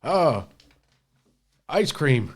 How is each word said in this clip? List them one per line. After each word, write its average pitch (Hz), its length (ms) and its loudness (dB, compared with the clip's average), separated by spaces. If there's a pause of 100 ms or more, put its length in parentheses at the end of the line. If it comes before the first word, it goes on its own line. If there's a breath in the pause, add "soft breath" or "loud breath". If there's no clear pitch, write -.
Oh. 147 420 0 (1200)
Ice 202 220 0
cream. 127 440 0